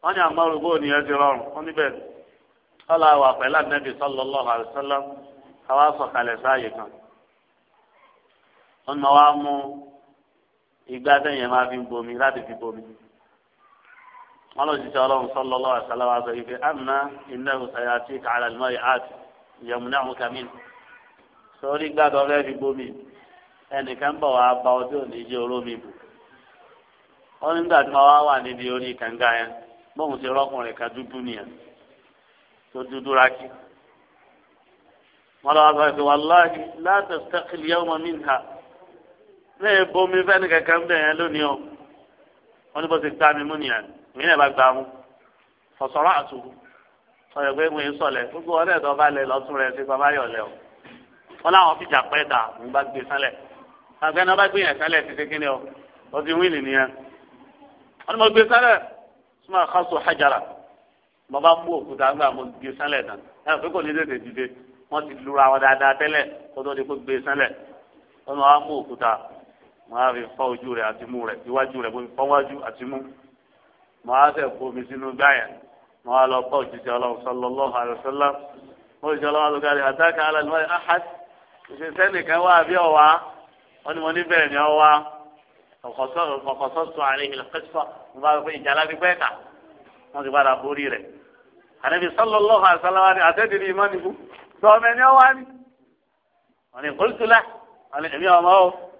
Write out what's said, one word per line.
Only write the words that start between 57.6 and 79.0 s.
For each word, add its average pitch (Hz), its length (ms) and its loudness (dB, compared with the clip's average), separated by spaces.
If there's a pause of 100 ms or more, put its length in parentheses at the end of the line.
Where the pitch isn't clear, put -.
Wọ́n - 140 -10
ní 226 40 -8
mo 220 100 6
gbé 214 200 4
sánlẹ̀, 240 300 4 (600)
suma 185 280 -2
khasu 180 300 -2
hajara. 147 440 2 (920)
Mo 139 100 -4
bá 165 120 6
mú 165 200 0
òkúta 135 360 -2
ńgbà 143 220 0
mo 127 160 -10
gbé 135 260 -14
sánlẹ̀ 143 320 -4
tán. 104 160 -14 (180)
Ẹ - 120 -6
rò 156 80 0
pé 165 100 -8
kò 175 120 -4
ní 151 120 -6
tètè 147 260 -4
dìde. 120 260 -10 (420)
Wọ́n 151 180 -6
ti 143 100 -14
lura 135 340 0
wọn 135 120 2
dáadáa 135 340 4
tẹ́lẹ̀ 151 300 0 (240)
kó 135 140 -14
tó 139 120 -8
di 135 100 -6
pé 139 100 -8
gbé 127 260 -6
sánlẹ̀. 139 300 -2 (800)
Ó - 40 -10
ní 143 80 -6
wọ́n 139 120 8
á 147 80 6
mú 151 160 -10
òkúta. 123 360 -2 (760)
Wọ́n 117 120 -8
á 127 120 2
fi 120 140 -6
fọ́ 131 200 -6
ojú 123 280 -8
rẹ̀ 110 120 -4
àti 113 180 -8
imú 120 220 -10
rẹ̀, 107 160 -10
iwájú 131 380 -4
rẹ̀, 113 120 -6
mo 123 80 -10
fi 120 120 -14
fọ́ 135 160 -4
wájú 143 360 0
àti 113 180 -14
imú. 135 160 -10 (1080)
Mo 120 100 -6
á 143 180 6
fẹ́ 143 180 -4
kó 131 140 -12
omi 127 200 -10
sínú 131 260 -12
gbá 135 200 2
yẹn. 117 200 0 (560)
Mo 123 60 -8
á 131 140 4
lọ 131 140 0
bá 131 180 -4
òjíṣẹ́ 120 360 -6
Ọlọ́run 120 280 -4
sallallahu 127 520 -4
alaihi 120 220 -4
wasallam. 139 380 -2 (640)
Mo 147 120 -10